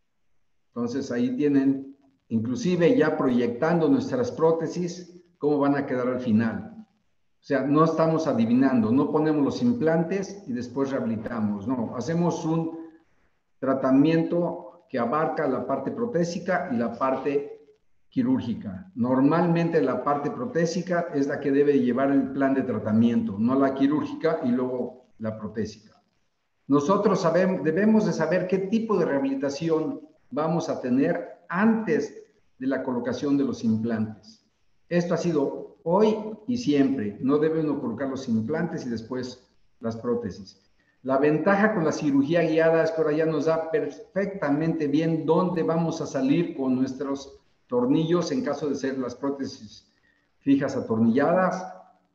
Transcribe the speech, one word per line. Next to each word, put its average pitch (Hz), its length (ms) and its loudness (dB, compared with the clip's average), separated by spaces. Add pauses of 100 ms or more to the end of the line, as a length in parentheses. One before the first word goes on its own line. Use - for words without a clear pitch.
(680)
Entonces 120 440 -6
ahí 123 260 -2
tienen, 139 580 2 (320)
inclusive 131 720 2
ya 151 200 2
proyectando 139 720 2
nuestras 123 460 0
prótesis, 165 840 -2 (200)
cómo 143 220 0
van 139 180 2
a - 80 -2
quedar 127 240 -2
al 127 100 -2
final. 110 680 -2 (540)
O - 40 -20
sea, 135 180 0
no 147 240 4
estamos 160 420 2
adivinando, 120 640 2
no 143 180 2
ponemos 151 360 2
los 120 160 -2
implantes 165 840 0
y 127 60 -8
después 127 400 -4
rehabilitamos, 113 800 -4
no, 117 260 -4
hacemos 165 480 -2
un 160 340 -2 (840)
tratamiento 160 1300 0
que 127 100 -4
abarca 147 480 -2
la 123 180 -2
parte 135 260 -4
protésica 160 800 -2
y 117 60 -2
la 117 200 -2
parte 139 560 -2 (560)
quirúrgica. 117 840 -2
Normalmente 160 880 2
la 127 200 0
parte 143 300 -2
protésica 170 800 -2
es 139 140 0
la 147 140 -4
que 143 100 0
debe 143 260 4
llevar 123 320 2
el 135 220 2
plan 135 220 0
de 131 80 0
tratamiento, 110 760 2
no 127 220 2
la 135 140 2
quirúrgica - 720 0
y 123 40 0
luego 127 600 -4 (100)
la 110 180 -6
protésica. - 640 -10 (680)
Nosotros 175 520 2
sabemos, 175 460 2
debemos 202 400 4
de 170 80 0
saber 175 340 0
qué 185 120 0
tipo 208 380 0
de 160 80 2
rehabilitación 143 1040 -2 (220)
vamos 160 400 -2
a 131 100 -4
tener 135 680 0
antes 180 760 0 (340)
de 131 100 -6
la 131 140 -2
colocación 127 560 -2
de 139 60 2
los 120 220 -4
implantes. 110 840 -4 (400)
Esto 170 280 0
ha - 20 0
sido - 680 -4
hoy 214 320 2 (320)
y 120 100 -2
siempre. 135 600 0
No 143 200 2
debe 160 200 0
uno 143 220 -2
colocar 123 260 -6
los 131 220 -8
implantes 147 560 -2
y 123 40 -8
después 120 600 -8 (300)
las 113 160 -6
prótesis. 107 640 -6 (400)
La 131 140 0
ventaja 190 560 2
con 165 100 0
la 151 80 0
cirugía 147 500 2
guiada 160 420 4
es - 80 0
que 160 100 -2
ahora 151 140 2
ya 160 100 2
nos 156 200 0
da 160 240 0
perfectamente 151 1160 -2
bien 156 380 0
dónde 165 380 2
vamos 165 380 0
a - 60 -6
salir 147 480 0
con 131 200 0
nuestros 139 640 -4 (280)
tornillos 160 640 2
en 127 120 -2
caso 143 260 -4
de 135 60 -2
ser 135 220 -4
las 123 160 -6
prótesis - 800 -8 (460)
fijas 139 360 2
atornilladas 139 960 2 (420)